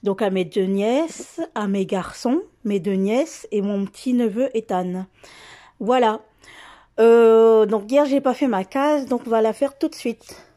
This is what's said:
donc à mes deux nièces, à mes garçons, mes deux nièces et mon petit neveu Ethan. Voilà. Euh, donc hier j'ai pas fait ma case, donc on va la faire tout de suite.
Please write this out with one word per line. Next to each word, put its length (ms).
donc 220
à 80
mes 120
deux 220
nièces, 720
à 140
mes 180
garçons, 560
mes 160
deux 160
nièces 560
et 100
mon 240
petit 280
neveu 440
Ethan. 480
Voilà. 420
Euh, 680
donc 240
hier 160
j'ai 140
pas 120
fait 140
ma 160
case, 420
donc 220
on 20
va 120
la 120
faire 240
tout 120
de 40
suite. 500